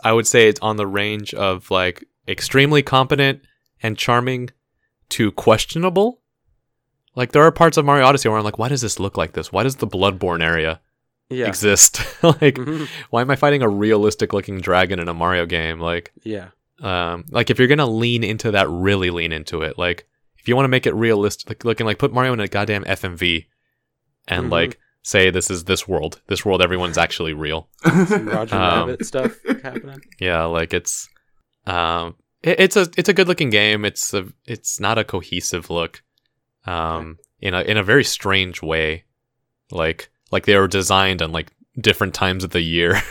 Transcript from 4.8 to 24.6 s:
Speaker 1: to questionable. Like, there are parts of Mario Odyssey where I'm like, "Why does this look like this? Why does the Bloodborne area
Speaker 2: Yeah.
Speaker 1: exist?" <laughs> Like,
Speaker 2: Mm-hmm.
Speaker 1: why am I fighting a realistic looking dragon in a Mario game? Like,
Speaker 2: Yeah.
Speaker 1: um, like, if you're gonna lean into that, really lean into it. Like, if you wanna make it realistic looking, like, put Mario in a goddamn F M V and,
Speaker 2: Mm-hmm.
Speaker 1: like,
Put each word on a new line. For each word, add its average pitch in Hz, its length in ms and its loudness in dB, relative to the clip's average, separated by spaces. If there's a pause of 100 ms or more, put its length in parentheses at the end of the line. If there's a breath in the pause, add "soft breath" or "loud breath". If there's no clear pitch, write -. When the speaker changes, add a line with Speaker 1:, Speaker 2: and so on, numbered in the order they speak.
Speaker 1:
to 107 220 0
questionable. 180 880 2 (920)
Like, 123 180 -2
there 151 100 8
are 160 80 8
parts 165 260 4
of 151 80 2
Mario 143 200 6
Odyssey 135 240 4
where 107 80 2
I'm 107 60 0
like, 104 160 -4
"Why 117 100 0
does 135 120 -2
this 113 180 -4
look 95 180 -4
like 82 160 -2
this? - 180 -8
Why 95 120 0
does 131 140 0
the 127 100 -2
Bloodborne 92 560 0
area 82 360 0 (500)
Speaker 2:
Yeah. 127 180 -4
Speaker 1:
exist?" 101 540 2 (100)
<laughs> - 120 -18
Like, 147 320 4
Speaker 2:
Mm-hmm. 147 300 -8 (240 loud breath)
Speaker 1:
why 120 120 0
am 131 100 0
I 139 40 0
fighting 143 280 2
a 117 60 4
realistic 104 600 0
looking 98 300 -4
dragon 92 380 2
in 85 100 -6
a 85 40 -6
Mario 87 320 0
game? 82 340 -4
Like, 85 340 -6 (100)
Speaker 2:
Yeah. 98 260 -10 (300)
Speaker 1:
um, 87 520 -6
like, 120 180 0
if 123 100 0
you're 127 80 4
gonna 143 200 2
lean 117 360 -2
into 110 280 -4
that, 98 180 2
really 92 400 0
lean 85 240 -4
into 78 300 -8
it. 76 140 -8
Like, 87 300 -4 (300)
if - 100 -16
you 120 80 2
wanna 135 140 2
make 127 160 0
it 113 80 2
realistic 107 720 -2
looking, 113 220 -2
like, 104 120 -2
put 143 140 -2
Mario 127 180 0
in 120 80 -2
a 101 80 -2
goddamn 104 380 -2
F - 180 -6
M 90 140 -8
V 85 300 0 (800)
and, 87 160 -2
Speaker 2:
Mm-hmm. 78 80 -4
Speaker 1:
like, 85 280 0 (220)